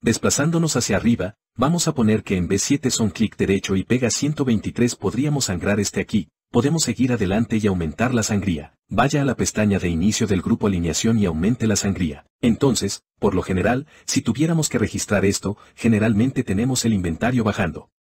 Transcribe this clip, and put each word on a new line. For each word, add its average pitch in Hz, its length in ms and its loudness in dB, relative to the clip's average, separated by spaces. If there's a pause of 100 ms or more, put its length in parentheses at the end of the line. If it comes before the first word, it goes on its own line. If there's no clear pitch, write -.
Desplazándonos 165 760 0
hacia 113 200 0
arriba, 95 380 0 (220)
vamos 160 320 0
a 160 40 -2
poner 107 300 2
que 98 140 -2
en 90 100 0
B 95 140 0
siete - 320 0
son 110 180 0
clic - 260 -2
derecho 98 380 0
y 95 80 0
pega 120 280 0
ciento 143 340 -2
veintitrés, 120 500 0
podríamos 131 520 -2
sangrar 98 340 -2
este 101 200 -4
aquí, 95 280 -2 (240)
podemos 147 320 2
seguir 123 280 0
adelante 110 440 0
y 107 100 0
aumentar 95 480 -2
la 113 80 2
sangría. 95 520 -2 (140)
Vaya 139 340 0
a - 20 0
la 127 100 0
pestaña 101 460 0
de 92 80 -2
inicio 95 400 0
del 95 120 0
grupo 113 280 0
alineación 92 500 0
y 101 80 2
aumente 92 400 0
la 104 80 2
sangría. 92 520 -4 (140)
Entonces, 113 600 0 (160)
por 101 160 0
lo 92 80 0
general, 95 460 0 (180)
si - 160 -2
tuviéramos 160 460 0
que - 100 -2
registrar 101 460 0
esto, 98 340 0 (160)
generalmente 113 680 2
tenemos 120 400 -2
el 113 80 2
inventario 107 500 0
bajando. 92 480 -2 (120)